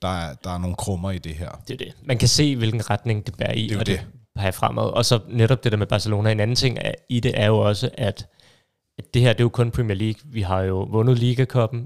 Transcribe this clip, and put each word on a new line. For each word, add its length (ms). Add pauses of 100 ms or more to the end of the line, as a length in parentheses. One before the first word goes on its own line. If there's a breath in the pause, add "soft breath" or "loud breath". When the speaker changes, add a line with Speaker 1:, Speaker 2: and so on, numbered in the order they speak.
Speaker 1:
der 60
er, 260
der 160
er 80
nogle 180
krummer 360
i 60
det 180
her. 140 (180)
Speaker 2:
Det 60
er 40
det. 160 (100)
Man 140
kan 100
se, 280
hvilken 340
retning 380
det 100
bærer 160
i, 100
Speaker 1:
Det 80
er 20
jo 60
Speaker 2:
og 60
det 140
Speaker 1:
det. 80 (280)
Speaker 2:
peger 160
fremad. 320
Og 220
så 140 (100)
netop 340
det 80
der 60
med 100
Barcelona. 440
En 80
anden 160
ting 260
er, 120 (160)
i 100
det 200
er 60
jo 120
også, 360
at, 340 (720 soft breath)
at 160
det 80
her, 120
det 60
er 40
jo 60
kun 220
Premier 260
League. 280
Vi 160
har 200
jo 220
vundet 360
Liga-cuppen, 680